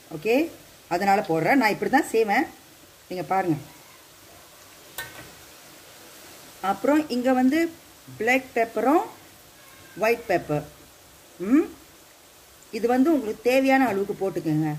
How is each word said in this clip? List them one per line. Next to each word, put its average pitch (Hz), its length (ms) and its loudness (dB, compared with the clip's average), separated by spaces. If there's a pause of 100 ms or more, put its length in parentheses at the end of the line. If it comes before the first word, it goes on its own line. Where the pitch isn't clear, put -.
(160)
ஓகே, 208 200 -2 (580)
அதனால 196 260 0 (100)
போடுறேன். 165 320 2
நான் 214 140 2
இப்படி 190 180 -4
தான் 302 200 2
செய்வேன், 220 320 0 (640)
நீங்க 180 220 -8
பாருங்க. 185 260 0 (3250)
அப்புறம் 277 300 2 (140)
இங்க 247 140 0 (120)
வந்து 262 180 4 (600)
black 254 380 0
பெப்பரும் 247 460 2 (1000)
ஒயிட் 233 260 0
pepper, 151 340 -2 (840)
ம், 294 180 4 (1120)
இது 220 80 -2 (100)
வந்து 262 200 4
உங்களுக்கு 220 360 -4
தேவையான 269 400 4
அளவுக்கு 196 300 -4
போட்டுக்கோங்க. 156 580 0